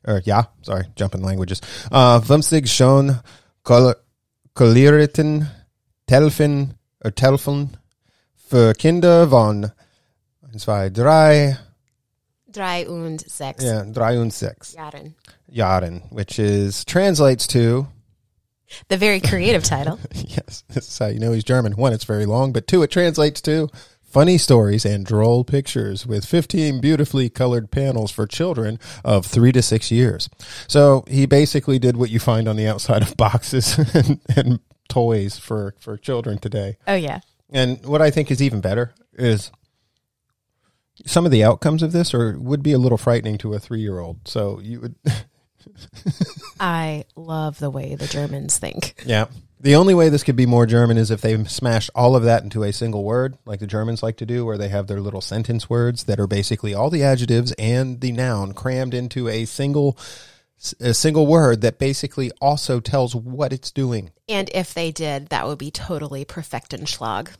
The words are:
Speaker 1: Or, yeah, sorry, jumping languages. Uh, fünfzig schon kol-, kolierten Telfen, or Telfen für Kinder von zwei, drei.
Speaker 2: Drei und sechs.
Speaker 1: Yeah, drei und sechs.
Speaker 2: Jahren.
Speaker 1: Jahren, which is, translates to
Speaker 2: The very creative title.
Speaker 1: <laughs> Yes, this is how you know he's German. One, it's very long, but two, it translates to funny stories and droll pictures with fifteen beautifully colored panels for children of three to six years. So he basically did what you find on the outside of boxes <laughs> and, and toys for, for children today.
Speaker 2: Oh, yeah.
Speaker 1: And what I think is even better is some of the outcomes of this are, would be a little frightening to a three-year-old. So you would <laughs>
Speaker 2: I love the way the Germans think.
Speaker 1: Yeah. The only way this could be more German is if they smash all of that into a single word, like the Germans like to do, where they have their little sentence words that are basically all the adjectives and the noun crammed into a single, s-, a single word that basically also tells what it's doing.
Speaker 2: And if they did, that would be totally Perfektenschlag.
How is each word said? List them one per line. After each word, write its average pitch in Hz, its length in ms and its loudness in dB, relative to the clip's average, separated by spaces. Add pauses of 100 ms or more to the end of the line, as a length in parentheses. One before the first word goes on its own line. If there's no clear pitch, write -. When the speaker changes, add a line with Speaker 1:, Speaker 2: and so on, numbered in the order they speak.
Speaker 1:
Or, 101 160 0
yeah, 101 220 2 (160)
sorry, 95 240 -6 (100)
jumping 98 260 -4
languages. 95 400 -4 (300)
Uh, 123 300 6
fünfzig 147 460 2
schon 135 520 4 (440)
kol-, 123 320 6 (600)
kolierten 147 920 4 (600)
Telfen, 143 680 2 (280)
or 107 80 -2
Telfen 139 640 0 (720)
für 117 280 6
Kinder 170 500 6
von 110 440 4 (840)
zwei, 104 320 -2
drei. 147 680 6 (920)
Speaker 2:
Drei 185 380 -6
und 165 420 -10
sechs. - 340 -12
Speaker 1:
Yeah, 110 200 -2
drei 113 340 -2
und 117 140 -2
sechs. - 420 -12
Speaker 2:
Jahren. 151 420 -18 (360)
Speaker 1:
Jahren, 92 600 -2
which 107 280 -8
is, 101 460 -2
translates 151 600 2
to 123 400 0 (1000)
Speaker 2:
The 196 100 -2
very 202 220 2
creative 190 440 0
title. 147 420 -4
Speaker 1:
<laughs> - 80 -16
Yes, - 560 -10
this - 180 -8
is - 100 -16
how 110 100 -2
you 104 120 -6
know 113 120 -2
he's 110 120 -2
German. 123 300 0
One, 123 180 0
it's 110 120 -4
very 107 220 -2
long, 123 280 0
but 113 140 -4
two, 180 160 4
it 143 80 0
translates 156 500 0
to 156 280 -2 (340)
funny 170 360 4
stories 110 460 4
and 101 200 -2
droll 117 380 2
pictures 117 640 -4
with 107 200 -4
fifteen 156 560 0
beautifully 139 480 0
colored 123 420 -2
panels 120 400 -2
for 107 140 -4
children 113 540 -4 (240)
of 104 220 2
three 123 260 4
to 123 100 4
six - 300 -2
years. 113 380 0 (380)
So 143 400 6
he 135 180 2
basically 139 540 2
did 123 180 2
what 120 120 0
you 113 100 0
find 110 280 0
on 110 80 -2
the 107 120 -2
outside 107 340 0
of - 160 -2
boxes 113 600 0
<laughs> 135 180 0
and, 143 240 4 (160)
and 123 240 2 (280)
toys 113 500 -2
for, 101 420 -8
for 107 180 -14
children 117 420 -6
today. 104 380 -6 (100)
Speaker 2:
Oh, 196 80 0
yeah. 165 240 -6 (320)
Speaker 1:
And 127 340 -2
what 147 160 0
I 151 100 6
think 151 180 -2
is 131 120 0
even 113 200 0
better 110 320 -4 (200)
is 113 380 -2 (1500)
some 170 200 0
of 165 60 4
the 113 120 4
outcomes 151 380 2
of 160 100 -2
this 170 220 -2
are, 117 240 -2
would 139 240 -4
be 147 120 0
a 131 60 4
little 123 180 2
frightening 110 420 -2
to 107 140 -8
a 104 60 -6
three-year-old. 98 680 -10
So 101 320 -6
you 113 220 -14
would 120 180 -14
<laughs> - 1600 -10
Speaker 2:
I 165 460 -6 (100)
love 160 440 -8
the 147 100 -6
way 135 260 -10
the 147 120 -10
Germans 143 500 -6
think. - 380 -8 (100)
Speaker 1:
Yeah. 110 220 0 (340)
The 143 140 6
only 185 180 6
way 165 160 6
this 147 140 0
could 139 120 0
be 123 100 2
more 120 200 4
German 117 320 2
is 113 140 0
if 107 100 -4
they 110 240 0
smash 113 500 -4
all 123 200 4
of 120 80 4
that 117 200 2
into 104 200 -6
a 101 100 -4
single 107 300 -6
word, 127 420 -4
like 104 140 -10
the 107 80 -10
Germans 110 340 -4
like 113 160 -6
to 117 80 -10
do, 120 200 -6
where 110 120 -6
they 101 120 -6
have 101 180 -4
their 101 140 -6
little 98 200 -8
sentence 110 480 -6
words 120 360 -2
that 101 140 -2
are 101 80 0
basically 101 460 -4
all 110 160 -2
the 156 140 0
adjectives 123 500 0
and 123 460 -2
the 127 120 -4
noun 113 420 -4
crammed 127 400 -6
into 123 340 -6
a 113 180 -4
single, 143 520 -2 (600)
s-, - 220 -12
a 120 140 -2
single 156 340 2
word 143 340 4
that 110 180 -2
basically 135 520 -4 (100)
also 139 380 -2
tells 123 360 -2
what 127 360 -6
it's 135 200 -10
doing. 117 400 -4 (180)
Speaker 2:
And 196 240 -4
if 185 200 -6
they 165 180 -6
did, 147 380 -8
that 82 160 -6
would 143 120 -8
be 147 140 -14
totally 143 520 -10
Perfektenschlag. 131 1080 -10 (100)